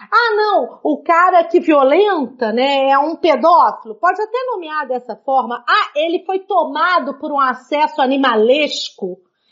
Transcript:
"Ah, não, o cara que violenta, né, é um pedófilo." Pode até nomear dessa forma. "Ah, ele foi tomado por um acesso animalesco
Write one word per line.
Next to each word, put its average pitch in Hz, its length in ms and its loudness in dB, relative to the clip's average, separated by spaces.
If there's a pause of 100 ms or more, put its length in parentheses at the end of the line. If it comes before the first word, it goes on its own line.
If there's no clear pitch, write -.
(100)
"Ah, 453 240 0
não, 403 480 -2
o - 200 -2
cara 349 420 4
que 339 160 0
violenta, 294 920 2
né, 269 380 0
é 269 100 4
um 311 180 -2
pedófilo." 285 800 2
Pode 370 260 -2
até 440 160 -6 (120)
nomear 311 380 -8
dessa 247 260 -8
forma. 240 540 -4
"Ah, 381 260 0
ele 330 300 -2
foi 381 160 -4
tomado 311 800 -2
por 302 120 -10
um 285 80 -4
acesso 285 640 -2
animalesco 254 1200 -2 (320)